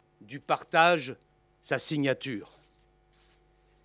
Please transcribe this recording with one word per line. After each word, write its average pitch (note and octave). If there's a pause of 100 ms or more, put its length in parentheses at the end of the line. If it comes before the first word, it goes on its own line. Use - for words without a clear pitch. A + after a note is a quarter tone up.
(200)
du C#3
partage E3 (480)
sa C3+
signature. C3+ (1300)